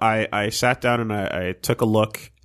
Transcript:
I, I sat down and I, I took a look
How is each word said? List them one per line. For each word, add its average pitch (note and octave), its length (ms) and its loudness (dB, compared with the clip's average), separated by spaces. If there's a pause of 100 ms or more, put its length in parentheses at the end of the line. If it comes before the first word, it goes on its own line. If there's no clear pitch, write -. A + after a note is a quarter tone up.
I, A2 320 2
I G#2 160 0
sat B2 320 0
down A#2+ 200 0
and A2 120 -4
I, F#2 360 -4
I F#2+ 40 -2
took - 300 -4
a - 20 4
look G#2+ 460 0 (140)